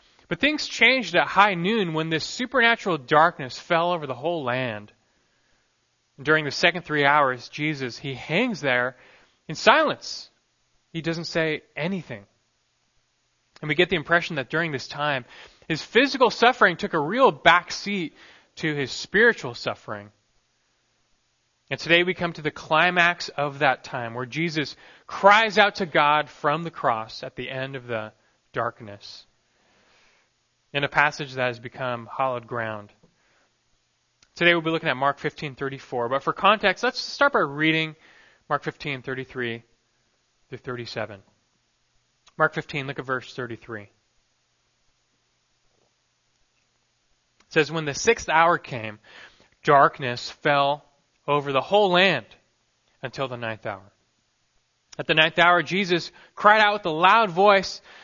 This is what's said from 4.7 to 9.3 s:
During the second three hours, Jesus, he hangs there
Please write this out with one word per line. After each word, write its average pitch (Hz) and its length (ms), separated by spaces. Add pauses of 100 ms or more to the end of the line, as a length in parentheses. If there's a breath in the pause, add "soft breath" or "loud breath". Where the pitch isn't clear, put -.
During 151 260
the 139 60
second 156 320
three 147 220
hours, 139 440
Jesus, 143 500
he 135 160
hangs 170 460
there 127 340 (520 soft breath)